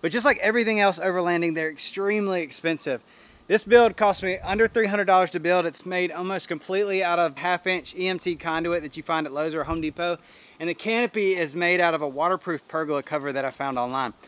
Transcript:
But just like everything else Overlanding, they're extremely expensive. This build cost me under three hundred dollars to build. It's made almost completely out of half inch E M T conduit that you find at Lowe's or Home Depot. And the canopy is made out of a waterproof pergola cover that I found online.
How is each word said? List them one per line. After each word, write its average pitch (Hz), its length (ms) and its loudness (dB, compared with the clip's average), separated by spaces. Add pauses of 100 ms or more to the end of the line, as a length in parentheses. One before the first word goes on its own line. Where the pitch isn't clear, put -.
But 165 100 -2
just 226 140 0
like 277 140 4
everything 220 400 2
else 196 180 4
Overlanding, 175 560 0
they're 160 160 -2
extremely 196 720 -2
expensive. 147 640 -4 (420)
This 208 180 4
build 226 320 8
cost 202 280 2
me 185 160 -2
under 208 280 2
three 220 200 0
hundred 202 180 0
dollars 185 260 6
to 180 80 -4
build. 170 280 2
It's - 180 -8
made 180 260 -2
almost 180 360 -6
completely 190 560 -2
out 175 160 2
of 160 180 2
half 180 300 0
inch 185 280 -2
E 185 120 -2
M 185 100 0
T 175 180 -4
conduit 165 460 -2
that 151 160 -12
you 156 60 -12
find 160 240 -2
at 135 60 -10
Lowe's 156 200 -4
or 160 120 -4
Home 165 160 -4
Depot. 170 360 -4 (420)
And 165 80 -4
the 175 60 -2
canopy 214 640 0
is 160 180 -2
made 175 260 2
out 170 140 2
of 151 80 -2
a 147 60 -2
waterproof 160 600 -2
pergola 151 360 -2
cover 143 280 -6
that 135 140 -2
I 127 60 -4
found 135 260 -6
online. 123 380 -2 (120)